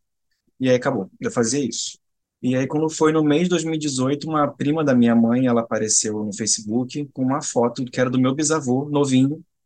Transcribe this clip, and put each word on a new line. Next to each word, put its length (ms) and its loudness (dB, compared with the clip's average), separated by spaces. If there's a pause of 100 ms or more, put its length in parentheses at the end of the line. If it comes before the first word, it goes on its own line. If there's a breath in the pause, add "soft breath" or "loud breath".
(600)
e 100 0
aí 60 6
acabou, 340 -2 (100)
eu 120 -6
fazia 320 0
isso. 360 -8 (420)
E 140 0
aí 120 0
quando 220 0
foi 220 2
no 120 2
mês 200 4
de 60 2
dois 140 0
mil 100 -4
e 60 -2
dezoito, 500 -2
uma 180 0
prima 360 -2
da 100 2
minha 220 4
mãe, 320 2
ela 140 2
apareceu 640 -2
no 100 -6
Facebook 800 -4
com 120 -6
uma 180 0
foto 440 -2
que 140 -6
era 120 0
do 80 0
meu 160 2
bisavô, 540 -2
novinho. 540 2 (220)